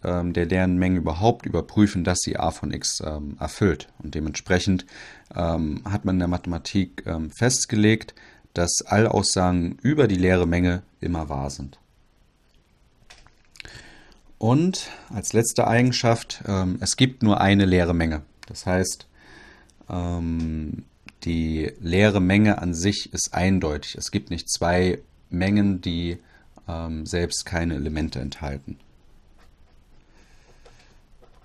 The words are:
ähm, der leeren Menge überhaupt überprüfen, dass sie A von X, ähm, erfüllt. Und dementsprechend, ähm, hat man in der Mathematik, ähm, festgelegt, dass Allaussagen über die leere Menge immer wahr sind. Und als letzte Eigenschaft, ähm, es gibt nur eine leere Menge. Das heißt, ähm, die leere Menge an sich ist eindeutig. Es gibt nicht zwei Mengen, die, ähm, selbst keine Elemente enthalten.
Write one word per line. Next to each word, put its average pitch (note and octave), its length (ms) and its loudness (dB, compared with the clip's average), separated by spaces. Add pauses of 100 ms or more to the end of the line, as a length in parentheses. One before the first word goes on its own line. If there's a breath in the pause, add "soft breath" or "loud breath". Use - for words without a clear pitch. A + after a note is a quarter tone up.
ähm, F2 280 -2
der F2 140 0
leeren F#2 300 2
Menge F#2 220 2
überhaupt F2 480 0
überprüfen, F#2+ 580 2
dass F2+ 160 0
sie - 160 -4
A E2 160 0
von D2 200 -8
X, - 320 -6
ähm, D2+ 360 -8
erfüllt. D#2+ 480 0 (100)
Und D2+ 160 -12
dementsprechend, F2+ 720 0 (480 loud breath)
ähm, E2 500 -2
hat G2+ 200 -4
man F#2 120 0
in F2+ 40 2
der F2 80 0
Mathematik, F2+ 800 -4
ähm, D#2+ 240 -6
festgelegt, G#2+ 840 0 (400 loud breath)
dass - 280 0
Allaussagen F2+ 1000 2
über C#3+ 240 4
die G2 100 2
leere F2+ 300 4
Menge F2 360 0 (180)
immer E2+ 280 -4
wahr C#2 220 -6
sind. C2+ 280 -12 (2500 loud breath)
Und D3+ 520 2 (180 loud breath)
als - 240 -6
letzte A#2 340 2
Eigenschaft, A#2 800 2
ähm, F#2 340 0
es - 160 -4
gibt C3 280 2
nur G#2 160 6
eine G2 260 6
leere F2 280 4
Menge. D#2+ 280 0 (240)
Das - 180 -16
heißt, F#2 440 -2 (800 loud breath)
ähm, E2 960 -4 (380)
die D#2+ 560 -2
leere F#2+ 420 4
Menge G2+ 380 4
an F2+ 160 -4
sich F#2 380 -2
ist - 220 -6
eindeutig. E2+ 600 0
Es - 160 -10
gibt - 200 -4
nicht E2+ 200 -8
zwei F2+ 500 2 (280)
Mengen, G2 540 0
die, E2+ 360 -4 (480 soft breath)
ähm, E2 380 -8
selbst E2+ 400 -2
keine E2 300 -2
Elemente D2+ 460 -4
enthalten. C#2 580 -10 (2750 soft breath)